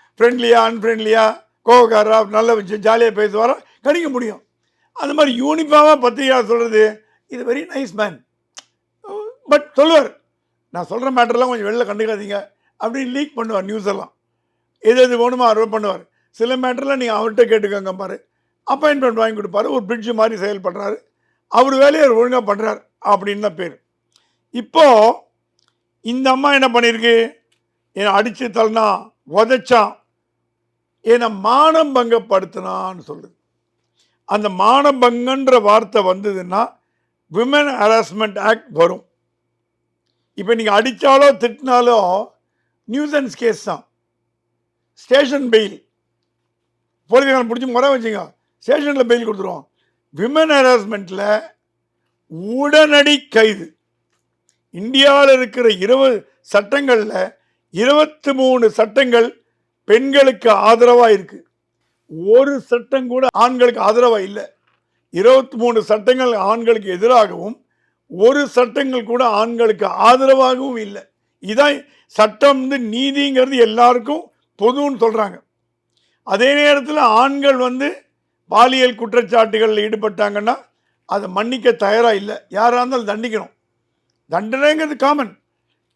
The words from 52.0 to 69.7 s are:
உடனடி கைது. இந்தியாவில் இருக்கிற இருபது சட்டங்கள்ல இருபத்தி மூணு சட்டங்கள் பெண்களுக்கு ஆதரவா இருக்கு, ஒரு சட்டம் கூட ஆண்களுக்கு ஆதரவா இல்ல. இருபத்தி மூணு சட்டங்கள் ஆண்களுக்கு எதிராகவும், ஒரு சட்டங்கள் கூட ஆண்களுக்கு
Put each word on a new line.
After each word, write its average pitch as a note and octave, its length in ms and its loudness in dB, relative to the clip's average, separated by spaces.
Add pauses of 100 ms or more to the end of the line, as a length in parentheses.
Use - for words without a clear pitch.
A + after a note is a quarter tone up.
உடனடி C#4+ 1040 2
கைது. G#3 480 -2 (920)
இந்தியாவில் C4+ 680 4
இருக்கிற A#3+ 340 0
இருபது A3+ 580 0 (280)
சட்டங்கள்ல G#3+ 800 -2 (360)
இருபத்தி C#4+ 640 0
மூணு B3+ 380 0
சட்டங்கள் A#3 720 0 (420)
பெண்களுக்கு C4+ 680 4
ஆதரவா A#3 580 4
இருக்கு, F#3+ 380 -2 (800)
ஒரு C4 340 4
சட்டம் B3+ 460 -4
கூட B3+ 240 -2
ஆண்களுக்கு B3 500 0
ஆதரவா A3+ 380 2
இல்ல. G3 360 -12 (560)
இருபத்தி B3+ 460 2
மூணு A3+ 260 -2
சட்டங்கள் A#3+ 500 0
ஆண்களுக்கு A3 580 -2
எதிராகவும், G3+ 760 0 (440)
ஒரு B3+ 400 2
சட்டங்கள் B3 560 -2
கூட A#3+ 200 -2
ஆண்களுக்கு A3+ 640 0